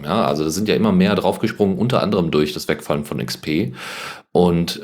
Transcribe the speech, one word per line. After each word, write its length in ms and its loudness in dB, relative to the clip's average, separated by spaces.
ja, 200 0
also 180 0
da 60 0
sind 180 -2
ja 80 2
immer 160 2
mehr 220 4
draufgesprungen, 640 0
unter 240 2
anderem 300 0
durch 220 2
das 140 -8
Wegfallen 380 -2
von 140 -6
X 180 -6
P. 360 -2
Und, 520 2